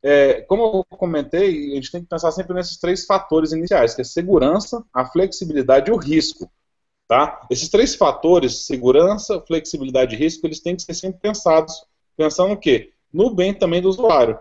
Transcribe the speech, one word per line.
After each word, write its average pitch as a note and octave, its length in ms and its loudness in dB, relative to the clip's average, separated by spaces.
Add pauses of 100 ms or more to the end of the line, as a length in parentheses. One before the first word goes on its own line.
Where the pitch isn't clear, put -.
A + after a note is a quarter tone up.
É, C#3 380 4
como G#3 480 0
eu - 80 -20
comentei, D#3+ 720 -2
a C#3 60 -6
gente C3 160 -10
tem F3 100 -10
que F3 60 -20
pensar E3 240 -4
sempre F#3 220 -8
nesses F3+ 220 -6
três F3+ 300 -4
fatores D#3+ 460 0
iniciais, D#3+ 420 0
que - 60 -10
é B2+ 40 -4
segurança, F3+ 800 0 (100)
a B2+ 120 -2
flexibilidade D#3 880 0
e A#3 40 4
o - 20 0
risco. D#3 540 -4 (560)
Tá? C#3+ 420 0
Esses B2+ 200 -4
três A#3 260 2
fatores, D#3+ 720 0
segurança, D#3+ 800 2
flexibilidade C3 680 -2
e - 20 -12
risco, E3 260 -4
eles D#3 140 -6
têm F3 160 -6
que F3 80 -12
ser E3 120 -12
sempre F#3 260 -10
pensados, E3 640 0 (320)
pensando F3+ 360 0
o G3+ 40 -4
quê? C3+ 340 0 (220)
No A3 200 0
bem F#3+ 220 0
também F3+ 260 0
do F#3 80 0
usuário. E3 520 2